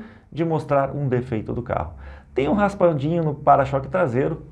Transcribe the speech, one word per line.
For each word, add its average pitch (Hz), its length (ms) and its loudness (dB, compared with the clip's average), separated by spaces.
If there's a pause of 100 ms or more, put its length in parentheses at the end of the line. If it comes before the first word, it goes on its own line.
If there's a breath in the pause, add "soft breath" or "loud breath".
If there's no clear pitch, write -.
(320 loud breath)
de 160 140 -2
mostrar 143 500 0
um 143 120 -2
defeito 120 440 -2
do 117 120 -6
carro. - 300 -4 (400 loud breath)
Tem - 140 0
um 302 60 0
raspadinho 170 680 2
no 151 100 0
para-choque 135 560 2
traseiro, 156 640 0